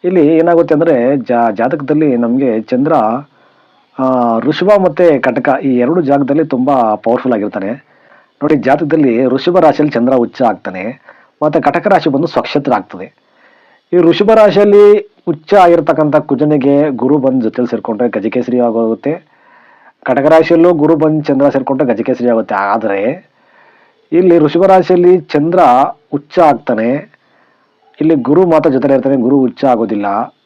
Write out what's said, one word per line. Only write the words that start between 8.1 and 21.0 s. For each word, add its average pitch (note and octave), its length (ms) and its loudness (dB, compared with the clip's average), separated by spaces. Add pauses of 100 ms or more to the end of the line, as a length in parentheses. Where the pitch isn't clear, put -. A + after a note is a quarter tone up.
ನೋಡಿ, D3+ 140 2
ಜಾತಕದಲ್ಲಿ C3+ 680 0
ಋಷಭ C3+ 320 0
ರಾಶಿಯಲ್ಲಿ D3+ 340 2
ಚಂದ್ರ B2 220 0
ಉಚ್ಚ A#2+ 280 -2
ಆಗ್ತಾನೆ, G2+ 600 -6 (400)
ಮತ್ತೆ D3+ 180 0
ಕಟಕ D3 260 -2
ರಾಶಿ D3 240 0
ಬಂದು C#3 160 -2
ಸ್ವಕ್ಷೇತ್ರ C#3+ 460 -4
ಆಗ್ತದೆ. F#2+ 400 -8 (800)
ಈ F3 40 0
ಋಷಭ F3+ 340 2
ರಾಶಿಯಲ್ಲಿ G#3 840 4 (120)
ಉಚ್ಚ E3 280 -4
ಆಗಿರ್ತಕ್ಕಂಥ D#3 640 2
ಕುಜನಿಗೆ C#3+ 720 0
ಗುರು C3 280 0
ಬಂದು C3 220 0
ಜೊತೆಲಿ A2+ 300 -4
ಸೇರ್ಕೊಂಡ್ರೆ A2+ 380 -4
ಗಜಕೇಸರಿ A#2+ 520 -4
ಆಗೋಗುತ್ತೆ. A2+ 520 -2 (920)
ಕಟಕ C3+ 200 -2
ರಾಶಿಯಲ್ಲೂ E3 500 4
ಗುರು D3+ 220 2
ಬಂದು D#3 260 -2